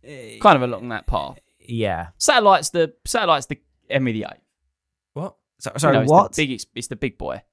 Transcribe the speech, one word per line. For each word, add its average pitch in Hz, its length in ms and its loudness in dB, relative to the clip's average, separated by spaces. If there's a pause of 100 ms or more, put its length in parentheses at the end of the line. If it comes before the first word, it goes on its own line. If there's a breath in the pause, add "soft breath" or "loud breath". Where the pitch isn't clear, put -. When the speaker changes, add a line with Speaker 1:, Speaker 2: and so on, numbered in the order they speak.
Speaker 1:
Uh, 113 320 -18
Speaker 2:
Kind 196 160 6
of 131 60 0
along 120 280 -6
that 110 160 -10
path. 69 320 -6 (220)
Speaker 1:
Yeah. 98 580 -4
Speaker 2:
Satellite's 208 520 4
the, 165 240 0 (100)
satellite's 170 440 0
the 147 120 -10 (300)
Henry 127 240 0
the 107 100 -6
Eighth. - 160 -14 (760)
Speaker 3:
What? 180 200 -10 (240)
Speaker 1:
So, - 160 -10
sorry, 139 200 2
Speaker 2:
You 113 40 4
know, 110 40 0
it's 139 80 2
Speaker 1:
what? 190 220 6
Speaker 2:
the 160 100 0
big, 135 80 -2
it's, 123 140 -8 (100)
it's - 120 -8
the 123 80 -8
big 120 220 -8
boy. 76 240 -8 (120)